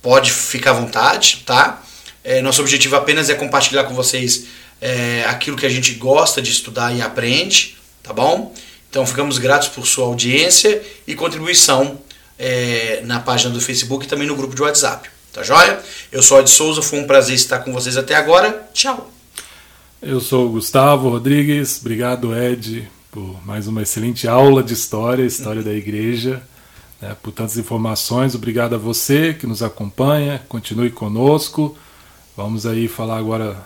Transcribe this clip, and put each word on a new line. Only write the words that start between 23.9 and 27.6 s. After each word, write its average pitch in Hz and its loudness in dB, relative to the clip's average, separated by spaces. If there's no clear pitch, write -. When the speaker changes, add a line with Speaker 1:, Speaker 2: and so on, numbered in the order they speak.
Speaker 2:
aula 131 6
de 117 -4
história, 117 -2
história 113 -6
da 107 -6
igreja, 113 -4
né, 101 -14
por 107 -12
tantas 110 -6
informações. 117 -2